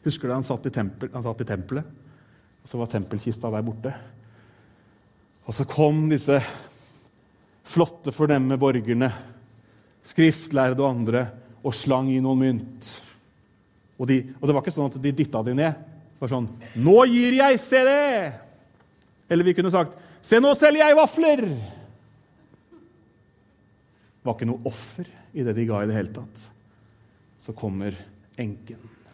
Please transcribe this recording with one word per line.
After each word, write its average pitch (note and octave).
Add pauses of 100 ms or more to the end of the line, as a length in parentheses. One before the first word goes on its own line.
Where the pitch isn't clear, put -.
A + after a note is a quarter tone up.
Husker C3+
du B2+
han C3
satt B2+
i -
tempel-, G#2+
han A#2+
satt A2+
i A2
tempelet, G#2+ (760)
og -
så B2
var A#2
tempelkista A2
der A2
borte. A2+ (1600)
Og A2+
så C#3
kom D3+
disse C#3 (1300)
flotte, -
fornemme C3+
borgerne, B2 (960)
skriftlærde C3+
og C#3
andre, A#2+ (420)
og B2
slang C3
i C3
noen C3
mynt. A#2 (1080)
Og B2+
de, C3 (180)
og C#3
det D3
var C3+
ikke E3
sånn C#3+
at C3+
de C#3
dyttet B2
de B2
ned. D#3 (420)
Det -
var B2
sånn, A#2+ (280)
«Nå E3+ (120)
gir B3
jeg, C4+
se C4
det!» C4 (920)
Eller F3
vi F3+
kunne F3+
sagt, E3+ (240)
«Se, A3+
nå C#4
selger D4+
jeg D4+
vafler!» D4+ (2750)
Det B2
var A2+
ikke A#2
noe -
offer - (240)
i D3+
det A2
de A#2
ga G#2
i G#2
det G#2+
hele F#2
tatt. - (960)
Så A2+
kommer G2 (440)
enken. - (220)